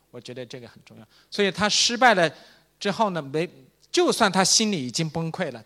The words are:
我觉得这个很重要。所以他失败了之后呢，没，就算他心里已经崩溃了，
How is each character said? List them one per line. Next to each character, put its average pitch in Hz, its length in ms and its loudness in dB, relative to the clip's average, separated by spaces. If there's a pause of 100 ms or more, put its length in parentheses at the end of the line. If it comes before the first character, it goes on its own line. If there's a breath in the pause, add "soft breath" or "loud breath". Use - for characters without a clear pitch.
(100)
我 127 100 -18
觉 123 140 -16
得 127 100 -12
这 123 160 -16
个 117 60 -20
很 - 180 -20
重 113 140 -20
要。 110 80 -20 (240 soft breath)
所 202 140 0
以 196 60 2
他 208 180 0
失 - 280 0
败 233 180 8
了 170 200 2 (440 loud breath)
之 208 120 -4
后 202 200 0
呢， 170 100 -6
没， 151 280 -4 (440)
就 339 180 2
算 202 220 2
他 190 100 2
心 214 300 2
里 143 140 -4
已 123 40 -8
经 165 180 -4
崩 165 220 -6
溃 156 220 -8
了， 113 140 -16